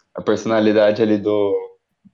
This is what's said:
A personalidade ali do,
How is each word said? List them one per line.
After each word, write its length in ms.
A 80
personalidade 800
ali 160
do, 380